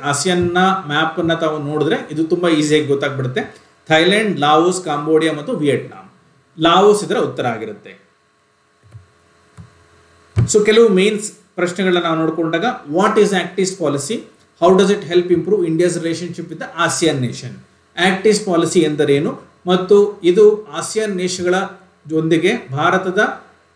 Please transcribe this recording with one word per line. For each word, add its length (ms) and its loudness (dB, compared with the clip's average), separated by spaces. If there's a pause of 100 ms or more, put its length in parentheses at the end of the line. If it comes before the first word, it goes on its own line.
ಆಸಿಯಾನ್ನ 540 0 (300)
map 320 -2
ಅನ್ನ 140 0
ತಾವು 240 -2
ನೋಡಿದ್ರೆ 380 -2 (160)
ಇದು 120 -2
ತುಂಬಾ 260 0
ಈಸಿಯಾಗಿ 380 2
ಗೊತ್ತಾಗ್ಬಿಡುತ್ತೆ. 680 -4 (320)
ಥೈಲ್ಯಾಂಡ್, 520 2
ಲಾವೋಸ್, 440 2
ಕಾಂಬೋಡಿಯಾ 500 0
ಮತ್ತು 200 -8
ವಿಯೆಟ್ನಾಂ. 580 -4 (480)
ಲಾವೋಸ್ 440 4
ಇದರ 140 -4
ಉತ್ತರ 300 -4
ಆಗಿರುತ್ತೆ. 600 -10 (2500)
So 120 4
ಕೆಲವು 240 4
mains 420 0
ಪ್ರಶ್ನೆಗಳನ್ನ 720 -2
ನಾವು 120 -2
ನೋಡ್ಕೊಂಡಾಗ 500 -2 (260)
what 260 0
is 120 4
act 340 -4
east 200 -6
policy? 320 -4 (480)
How 180 6
does 120 2
it 200 -4
help 220 2
improve 320 0
India's 300 0
relationship 500 -8
with 120 -14
the 280 -4
asean 300 0
nation? 480 -8 (400)
ಆಕ್ಟ್ 220 2
ಈಸ್ಟ್ 180 2
policy 340 2
ಎಂದರೇನು 600 0 (260)
ಮತ್ತು 560 4
ಇದು 420 4
ASEAN 540 -6
ದೇಶಗಳ 360 -2 (520)
ಜೊತೆಗೆ 640 0
ಭಾರತದ, 480 -2 (560)